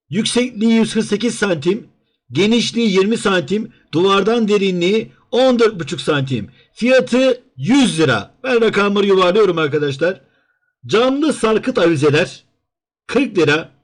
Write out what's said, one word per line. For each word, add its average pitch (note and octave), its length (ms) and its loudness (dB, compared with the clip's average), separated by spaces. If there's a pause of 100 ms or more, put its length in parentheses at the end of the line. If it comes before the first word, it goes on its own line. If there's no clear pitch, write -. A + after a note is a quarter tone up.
(100)
Yüksekliği A3+ 640 -2
yüz A3+ 220 2
kırk A3 100 -2
sekiz A3 300 -4
santim, F#3 540 -2 (440)
genişliği A3 600 0
yirmi G3 240 2
santim, F#3+ 560 -2 (200)
duvardan G3 560 2
derinliği G3 640 0 (180)
on B3 280 2
dört A3 220 2
buçuk D3+ 200 -10
santim. C3+ 500 -4 (240)
Fiyatı B3+ 680 0 (140)
yüz E3+ 440 0
lira. B2 340 -2 (100)
Ben B3 160 0
rakamları G3+ 460 0
yuvarlıyorum F#3 520 2
arkadaşlar. D3 600 -2 (680)
Camlı C4 460 0
sarkıt A3 460 -2
avizeler D#3 640 0 (640)
kırk A#3 320 -2
lira. D#3 340 0 (100)